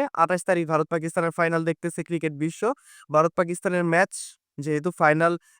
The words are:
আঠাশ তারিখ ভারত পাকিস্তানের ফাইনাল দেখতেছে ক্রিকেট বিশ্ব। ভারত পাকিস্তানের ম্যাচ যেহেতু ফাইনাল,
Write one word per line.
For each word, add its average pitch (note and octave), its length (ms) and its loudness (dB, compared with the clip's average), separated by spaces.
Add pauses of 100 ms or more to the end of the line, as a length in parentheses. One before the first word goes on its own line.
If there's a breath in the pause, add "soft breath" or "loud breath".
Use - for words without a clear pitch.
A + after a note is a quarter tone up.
(140)
আঠাশ E3+ 300 2
তারিখ E3+ 240 0
ভারত D#3 200 0
পাকিস্তানের E3 440 -2
ফাইনাল E3 340 0
দেখতেছে E3 380 -4
ক্রিকেট D#3+ 300 -4
বিশ্ব। D3+ 280 -6 (500 loud breath)
ভারত D#3 240 4
পাকিস্তানের F3 480 -2
ম্যাচ E3+ 300 2 (460)
যেহেতু D3+ 320 -2
ফাইনাল, E3 420 4 (260 soft breath)